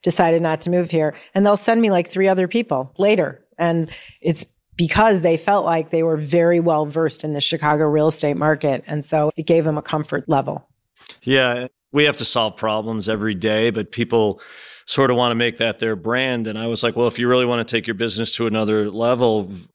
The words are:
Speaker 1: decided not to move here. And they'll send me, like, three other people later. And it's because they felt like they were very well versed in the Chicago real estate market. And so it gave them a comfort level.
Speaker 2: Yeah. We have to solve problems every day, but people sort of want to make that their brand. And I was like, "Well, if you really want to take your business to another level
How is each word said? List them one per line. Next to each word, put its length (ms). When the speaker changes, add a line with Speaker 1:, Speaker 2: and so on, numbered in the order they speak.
Speaker 1:
decided 400
not 200
to 80
move 200
here. 240
And 100
they'll 120
send 240
me, 100
like, 180
three 200
other 180
people 520
later. 440
And 320
it's 240
because 460
they 160
felt 260
like 260
they 120
were 160
very 420
well 240
versed 400
in 80
the 80
Chicago 440
real 240
estate 280
market. 500
And 180
so 320
it 100
gave 180
them 140
a 40
comfort 460
level. 400
Speaker 2:
Yeah. 460
We 140
have 140
to 80
solve 300
problems 520
every 260
day, 360
but 200
people 520
sort 260
of 60
want 140
to 40
make 240
that 220
their 160
brand. 500
And 120
I 80
was 160
like, 140
"Well, 120
if 100
you 100
really 180
want 200
to 100
take 100
your 80
business 400
to 120
another 440
level 600